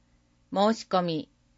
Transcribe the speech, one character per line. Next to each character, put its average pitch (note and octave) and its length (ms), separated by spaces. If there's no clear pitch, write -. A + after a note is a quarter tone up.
申 G#3 200
し - 160
込 F#3 120
み、 E3 280